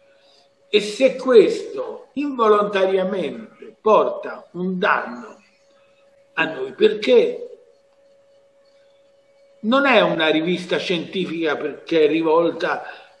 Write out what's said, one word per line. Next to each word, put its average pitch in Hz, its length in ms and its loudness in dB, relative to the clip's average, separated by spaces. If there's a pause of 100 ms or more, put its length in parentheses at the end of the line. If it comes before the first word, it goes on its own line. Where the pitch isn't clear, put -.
(680)
E 208 120 2
se 254 340 0
questo - 1000 2
involontariamente 196 1700 -2
porta - 720 0
un 180 260 -6
danno 120 640 -4 (920)
a 160 100 -2
noi, - 300 -8
perché 214 720 2 (2250)
non 262 240 2
è 233 160 4
una 160 260 0
rivista 160 500 0
scientifica 160 760 -4
perché 151 480 -2
è 147 40 6
rivolta 160 760 0 (380)